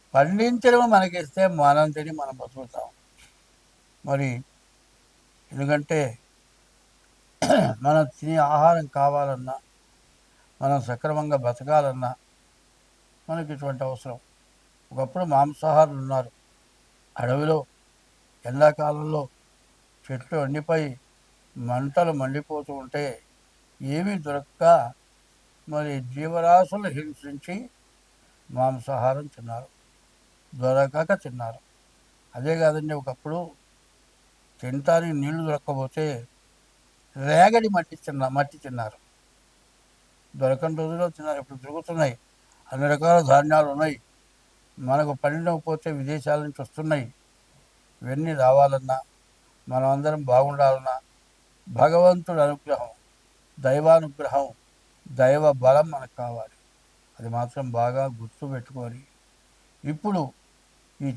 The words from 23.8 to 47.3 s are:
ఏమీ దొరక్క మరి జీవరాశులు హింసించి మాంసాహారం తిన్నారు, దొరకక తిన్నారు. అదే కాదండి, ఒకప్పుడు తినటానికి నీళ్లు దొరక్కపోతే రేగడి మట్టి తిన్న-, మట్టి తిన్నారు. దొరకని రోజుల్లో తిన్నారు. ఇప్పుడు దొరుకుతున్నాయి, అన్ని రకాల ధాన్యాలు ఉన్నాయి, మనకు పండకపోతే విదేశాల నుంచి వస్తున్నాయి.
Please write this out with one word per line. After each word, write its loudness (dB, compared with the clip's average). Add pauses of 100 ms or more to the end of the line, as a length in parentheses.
ఏమీ -4
దొరక్క -6 (1040)
మరి -4
జీవరాశులు 2
హింసించి -12 (920)
మాంసాహారం -2
తిన్నారు, -14 (840)
దొరకక 0
తిన్నారు. -8 (760)
అదే -2
కాదండి, 0
ఒకప్పుడు -8 (1200)
తినటానికి 0
నీళ్లు -4
దొరక్కపోతే -4 (1080)
రేగడి 4
మట్టి -4
తిన్న-, -6
మట్టి -2
తిన్నారు. -10 (1400)
దొరకని -2
రోజుల్లో -4
తిన్నారు. -8
ఇప్పుడు -16
దొరుకుతున్నాయి, -4 (560)
అన్ని -4
రకాల 4
ధాన్యాలు 6
ఉన్నాయి, -2 (800)
మనకు -2
పండకపోతే -4
విదేశాల -4
నుంచి -10
వస్తున్నాయి. -4 (920)